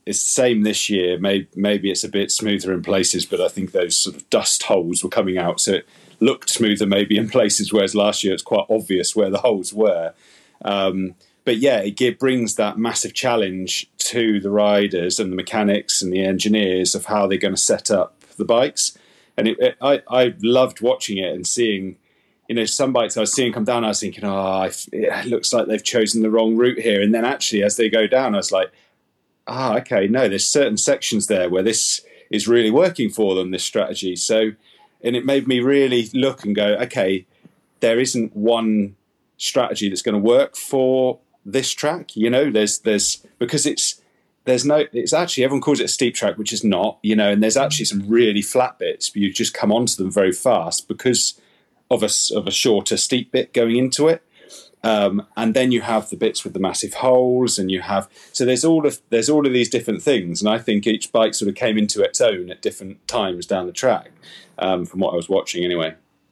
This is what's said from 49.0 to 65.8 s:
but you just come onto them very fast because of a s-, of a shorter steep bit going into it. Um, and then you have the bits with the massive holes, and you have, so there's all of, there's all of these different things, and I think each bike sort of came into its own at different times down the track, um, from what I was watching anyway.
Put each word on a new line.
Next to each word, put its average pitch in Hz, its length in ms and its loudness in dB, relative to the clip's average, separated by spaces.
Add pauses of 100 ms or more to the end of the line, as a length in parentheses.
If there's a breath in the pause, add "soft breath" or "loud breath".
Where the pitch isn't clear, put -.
but 104 100 -6
you 98 120 0
just - 220 -4
come 104 180 0
onto 117 240 0
them 92 140 -2
very 95 220 2
fast 90 560 -2
because - 520 -2 (500 soft breath)
of 113 120 2
a 107 40 0
s-, - 240 0
of 104 160 -2
a 98 40 -4
shorter 110 460 0
steep - 360 -2
bit 127 200 -2
going 117 240 2
into 131 320 2
it. 165 140 0 (640 loud breath)
Um, 104 400 2 (100)
and 113 180 0
then 127 180 4
you 123 80 2
have 110 300 -2
the 98 60 -8
bits 110 280 -2
with 87 80 -8
the 92 80 -6
massive 95 340 -4
holes, 127 640 2
and 95 140 -2
you 92 80 -2
have, 98 280 -2 (240 loud breath)
so - 120 -2
there's 127 200 2
all 165 220 4
of, 135 140 -2 (100)
there's 113 180 2
all 147 160 4
of 135 80 2
these 123 160 2
different 113 320 -2
things, 92 400 0
and 104 80 0
I 113 100 2
think 104 280 -2
each 107 240 -2
bike 110 240 2
sort 104 140 -2
of 98 80 -6
came 113 200 -2
into 104 260 0
its - 180 0
own 95 300 0
at - 120 -16
different 98 460 -8
times 92 380 -4
down 92 200 -2
the 90 60 -8
track, - 400 -2 (480 loud breath)
um, 90 260 0
from 92 140 -8
what 92 120 0
I 87 40 -2
was 85 120 -4
watching 95 360 -2
anyway. 85 320 -2 (360)